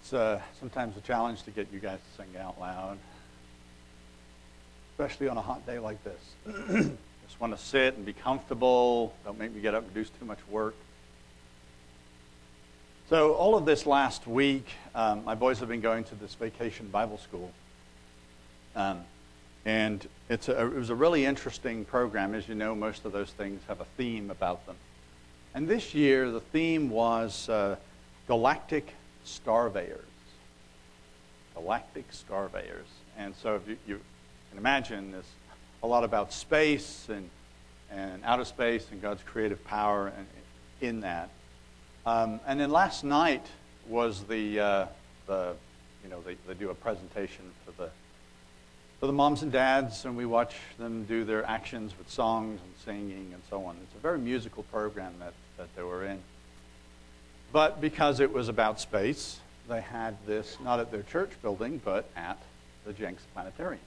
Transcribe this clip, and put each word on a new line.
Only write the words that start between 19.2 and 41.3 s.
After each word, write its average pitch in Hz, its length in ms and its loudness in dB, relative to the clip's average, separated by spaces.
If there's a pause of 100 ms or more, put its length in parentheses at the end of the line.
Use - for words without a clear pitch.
and 110 420 2 (220)
it's 113 180 -2
a, 120 180 4
it 123 80 -2
was 123 140 -2
a 117 60 0
really 147 320 6
interesting 123 580 -2
program. 107 500 0
As 107 140 -4
you 113 60 -6
know, 107 200 -2
most 107 300 -4
of 107 80 -6
those 101 180 -4
things 98 380 -8
have 101 140 -6
a - 40 -10 (120)
theme 113 320 -4
about 90 340 -2
them. 90 120 -14 (760)
And 143 140 -2
this 214 300 0
year, 135 340 8
the 113 80 -2
theme 160 520 2
was, 113 580 0
uh, 101 260 2 (540)
Galactic 139 680 2 (320)
Starveyors. 110 720 2 (1600)
Galactic 110 560 -4
Starveyors. 92 760 -6 (320)
And 101 160 -8
so 107 220 0
if 95 120 -6
you, 110 160 -6
you 101 160 -6 (500)
can 98 80 -14
imagine, 113 520 0
there's 92 140 -12 (580)
a 117 60 -2
lot 120 160 6
about 104 280 0
space 151 760 2
and, 98 200 -8 (640)
and 98 340 -8
outer 123 200 4
space 117 480 0
and 98 100 -10
God's 101 220 -4
creative 107 400 -2
power 104 520 0
and, 98 100 -12 (540)
in 117 200 -2
that. 85 300 -6 (760)